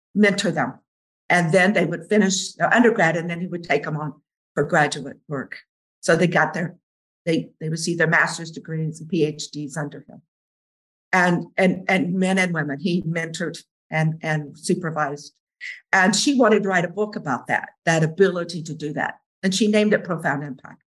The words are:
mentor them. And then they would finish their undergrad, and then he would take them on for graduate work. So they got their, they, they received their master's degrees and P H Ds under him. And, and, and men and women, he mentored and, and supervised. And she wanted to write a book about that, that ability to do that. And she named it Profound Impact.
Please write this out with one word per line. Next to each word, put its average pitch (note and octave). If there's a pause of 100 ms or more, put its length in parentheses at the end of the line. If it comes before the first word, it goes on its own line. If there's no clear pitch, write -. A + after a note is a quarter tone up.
(160)
mentor G3
them. C#3 (500)
And E3+
then F#3+
they F3
would E3
finish F#3+
their -
undergrad, G#3+
and E3+
then E3+
he F#3
would E3+
take D3
them D#3
on D3 (420)
for D3
graduate D3 (100)
work. C3+ (400)
So E3+
they F3
got D#3
their, E3+ (480)
they, E3 (100)
they D#3+
received E3+
their D#3+
master's E3
degrees D#3+
and D#3
P E3
H D3+
Ds D3
under C#3+
him. - (880)
And, F3 (120)
and, F#3
and F#3
men F#3
and F3+
women, D3+
he E3+
mentored E3 (340)
and, D#3+
and D3+
supervised. D3+ (600)
And F#3+
she C#4
wanted A3
to G3
write F3+
a F3
book G#3
about D3+
that, - (160)
that E3
ability E3+
to D#3
do D3+
that. - (220)
And F#3+
she A3
named G#3
it G#3
Profound D3+
Impact. -